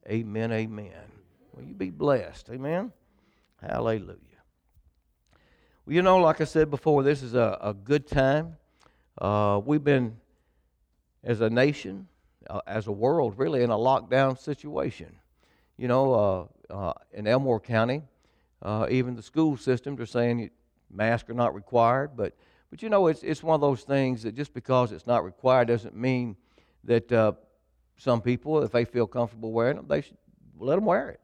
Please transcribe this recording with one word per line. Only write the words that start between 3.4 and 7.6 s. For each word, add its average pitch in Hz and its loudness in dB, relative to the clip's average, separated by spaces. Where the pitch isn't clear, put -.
Hallelujah. 110 -6
Well, 147 -6
you 175 4
know, 185 6
like 160 4
I 156 2
said 156 2
before, 143 2
this 139 2
is 120 -10
a, 113 2